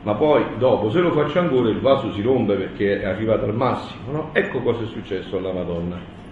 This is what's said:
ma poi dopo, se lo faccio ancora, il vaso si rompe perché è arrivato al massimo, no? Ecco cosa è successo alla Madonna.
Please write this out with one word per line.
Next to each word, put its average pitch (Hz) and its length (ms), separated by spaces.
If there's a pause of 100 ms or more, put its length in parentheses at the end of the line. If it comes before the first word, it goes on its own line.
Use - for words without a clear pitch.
ma 104 100
poi 143 280 (140)
dopo, 107 340
se 151 100
lo 170 120
faccio 147 260
ancora, 131 300
il 98 120
vaso 123 320
si 101 100
rompe 113 320
perché 98 480
è - 20
arrivato 104 400
al 107 100
massimo, 117 560
no? 151 220
Ecco - 300
cosa 117 220
è - 20
successo 98 500
alla 92 160
Madonna. 87 800